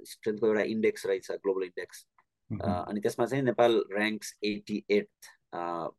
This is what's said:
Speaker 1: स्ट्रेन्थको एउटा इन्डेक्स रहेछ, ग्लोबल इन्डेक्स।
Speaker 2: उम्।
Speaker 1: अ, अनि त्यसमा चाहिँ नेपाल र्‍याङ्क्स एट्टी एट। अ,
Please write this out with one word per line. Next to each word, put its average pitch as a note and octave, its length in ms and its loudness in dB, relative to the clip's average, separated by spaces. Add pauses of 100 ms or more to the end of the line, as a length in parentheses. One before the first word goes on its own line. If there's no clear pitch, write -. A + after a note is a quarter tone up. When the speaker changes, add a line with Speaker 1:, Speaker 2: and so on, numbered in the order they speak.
Speaker 1:
स्ट्रेन्थको A2 460 -4
एउटा G#2+ 140 4
इन्डेक्स G#2+ 440 0
रहेछ, F#2+ 260 -2
ग्लोबल F#2+ 320 -2
इन्डेक्स। - 440 -12 (440)
Speaker 2:
उम्। G2+ 100 -6
Speaker 1:
अ, F2+ 280 -2
अनि G#2 120 -4
त्यसमा A#2 240 0
चाहिँ C3+ 180 0
नेपाल A#2 500 4
र्‍याङ्क्स G#2+ 500 -2
एट्टी G#2 460 -4
एट। G3+ 200 2 (440)
अ, - 40 -8 (420)